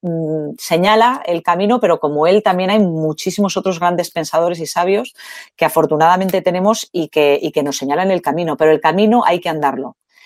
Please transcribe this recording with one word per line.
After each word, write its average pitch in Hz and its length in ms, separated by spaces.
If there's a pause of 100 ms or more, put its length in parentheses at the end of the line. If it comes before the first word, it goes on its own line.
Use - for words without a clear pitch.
mm, 156 560
señala 220 680
el 170 160
camino, 202 360
pero 170 200
como 147 260
él 196 160
también 185 300
hay 214 80
muchísimos 175 800
otros 185 220
grandes 175 300
pensadores 170 500
y 165 60
sabios 190 480 (420)
que 165 100
afortunadamente 170 760
tenemos 185 500
y 165 180
que, 143 300
y - 120
que 156 100
nos 139 160
señalan 147 320
el 180 140
camino, 156 340
pero 156 140
el 156 100
camino 208 420
hay 175 160
que 175 100
andarlo 139 480 (280)